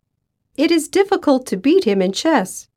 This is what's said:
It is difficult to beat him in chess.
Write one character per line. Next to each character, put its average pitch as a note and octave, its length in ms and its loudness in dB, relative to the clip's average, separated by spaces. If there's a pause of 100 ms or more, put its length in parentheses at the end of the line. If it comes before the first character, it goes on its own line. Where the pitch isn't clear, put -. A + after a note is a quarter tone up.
(580)
It D#4+ 160 2
is D#4 160 -2
difficult F4+ 560 0
to F#3+ 140 -6
beat F4 260 2
him G3 180 2
in F#3 80 0
chess. - 640 -2